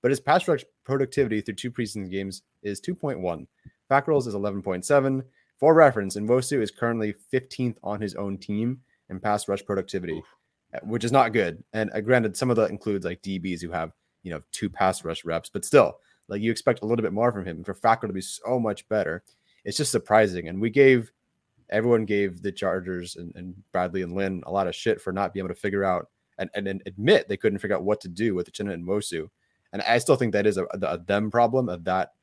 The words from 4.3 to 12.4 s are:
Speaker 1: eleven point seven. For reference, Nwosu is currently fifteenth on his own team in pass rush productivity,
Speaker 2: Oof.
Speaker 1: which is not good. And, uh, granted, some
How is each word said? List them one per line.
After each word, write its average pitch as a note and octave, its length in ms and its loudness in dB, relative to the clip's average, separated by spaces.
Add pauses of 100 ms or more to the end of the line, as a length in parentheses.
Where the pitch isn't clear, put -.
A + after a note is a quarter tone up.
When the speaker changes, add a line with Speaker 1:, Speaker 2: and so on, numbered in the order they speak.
Speaker 1:
eleven G2+ 280 -4
point F#2 240 -4
seven. C3+ 380 2 (360)
For D3+ 140 8
reference, B2+ 420 6
Nwosu B2 460 2
is G#2 100 -2
currently A2+ 400 -2
fifteenth B2+ 720 -4
on G2+ 160 -6
his G#2 160 -6
own G2 220 -6
team A2+ 420 -4 (300)
in F#2+ 100 -10
pass G#2 300 -2
rush G2 160 -2
productivity, F2+ 540 -4
Speaker 2:
Oof. - 60 -16 (580)
Speaker 1:
which G#2+ 200 -4
is A#2 80 -2
not A#2+ 220 4
good. F2 280 0 (120)
And, A2 200 -2
uh, A2 60 -2
granted, A2 380 2
some B2 120 -2